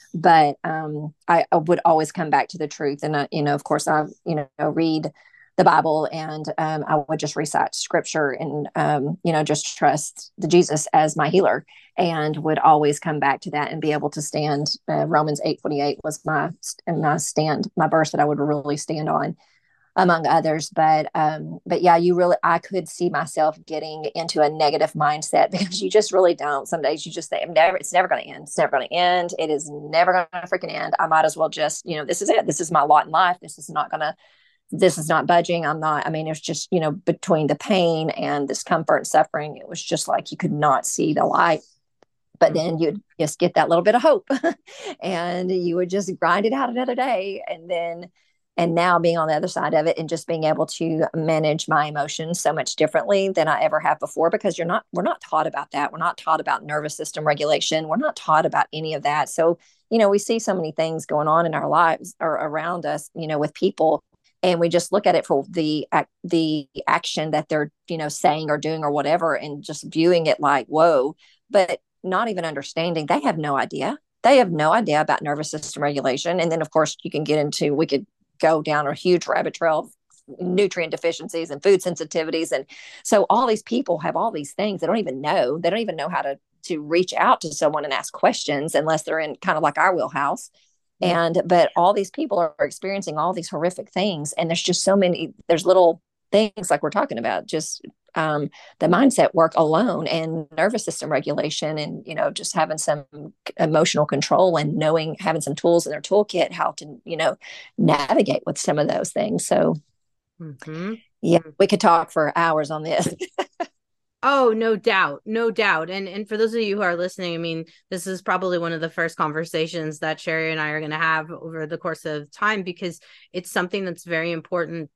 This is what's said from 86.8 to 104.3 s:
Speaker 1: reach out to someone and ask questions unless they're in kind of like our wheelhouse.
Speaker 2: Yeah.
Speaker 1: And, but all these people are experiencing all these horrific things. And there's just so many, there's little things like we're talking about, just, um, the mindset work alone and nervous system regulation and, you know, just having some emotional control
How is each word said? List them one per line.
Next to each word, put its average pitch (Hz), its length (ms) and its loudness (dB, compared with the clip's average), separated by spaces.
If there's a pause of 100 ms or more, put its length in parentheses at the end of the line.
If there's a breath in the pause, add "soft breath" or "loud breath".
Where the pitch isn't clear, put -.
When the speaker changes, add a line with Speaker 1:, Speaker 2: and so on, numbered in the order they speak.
Speaker 1:
reach 170 320 0
out 226 280 4
to 151 120 -8
someone 147 300 0
and 139 100 -4
ask - 180 -4
questions 147 640 -2
unless 156 300 0
they're 160 160 -4
in 151 160 -4
kind 175 220 -2
of 156 60 0
like 147 140 0
our 180 180 2
wheelhouse. 147 540 -4 (500)
Speaker 2:
Yeah. 170 260 2
Speaker 1:
And, 170 200 2
but 175 300 4
all 185 180 4
these 196 160 -2
people 285 300 -4
are 156 200 -2
experiencing 190 600 -4
all 175 140 0
these 170 160 -8
horrific 170 420 -4
things. 156 420 -4
And 165 160 -2
there's 170 140 -2
just - 200 -2
so 196 120 4
many, 180 400 0 (120)
there's 170 200 2
little 180 340 6 (300)
things 202 400 0
like 151 100 2
we're 151 80 -2
talking 143 300 -2
about, 117 260 -2
just, - 380 -6 (300)
um, 151 360 -2 (300 loud breath)
the 160 80 2
mindset 190 460 4
work 165 220 4
alone 160 500 2
and 160 400 -4 (120)
nervous 202 260 0
system - 260 -8
regulation 151 680 -2
and, - 280 -8
you - 80 -12
know, 147 160 -2
just - 240 -8
having 156 240 0
some 147 280 -4 (520)
emotional 151 480 2
control 160 520 2